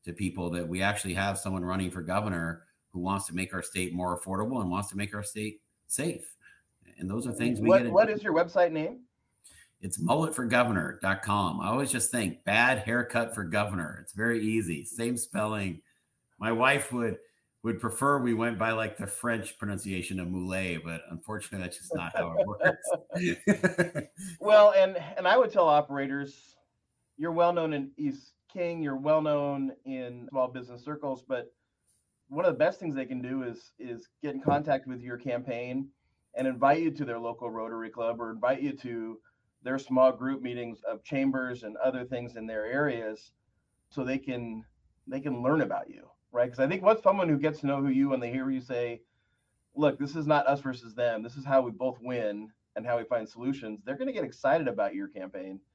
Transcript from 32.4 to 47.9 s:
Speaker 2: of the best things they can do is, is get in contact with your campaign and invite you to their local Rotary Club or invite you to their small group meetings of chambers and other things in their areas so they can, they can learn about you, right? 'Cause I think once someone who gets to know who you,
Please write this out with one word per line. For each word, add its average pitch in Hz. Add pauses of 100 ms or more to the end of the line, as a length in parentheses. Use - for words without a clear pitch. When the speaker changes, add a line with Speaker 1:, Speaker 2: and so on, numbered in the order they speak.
Speaker 2:
of 165
the -
best 202
things 160
they 135
can 127
do 127
is, 117
is 117 (160)
get 143
in 135
contact 143
with 127
your 120
campaign 123 (480)
and 131
invite 139
you 165
to 143
their 117
local 117
Rotary 113
Club 113
or 113
invite 123
you 139
to 113 (420)
their 131
small 131
group 127
meetings 120
of 107
chambers 131
and 107
other 127
things 123
in 110
their 110
areas 117 (560)
so 135
they 131
can, 120 (420)
they 135
can 131
learn 147
about -
you, - (240)
right? 123
'Cause 123
I 175
think 190
once 220
someone 190
who 147
gets 151
to 143
know 139
who 139
you, 139